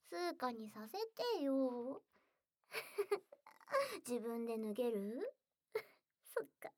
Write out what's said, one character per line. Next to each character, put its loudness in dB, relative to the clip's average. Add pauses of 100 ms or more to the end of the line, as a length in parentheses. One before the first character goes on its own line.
ス -10
ー 0
カ 0
に -6
さ -10
せ -6 (400)
て 2
よ。 2 (720)
<laughs> 0 (840)
自 0
分 -2
で -2
脱 -2
げ 2
る？ -2 (400)
<laughs> -10
そ 2
っ -8 (120)
か。 -8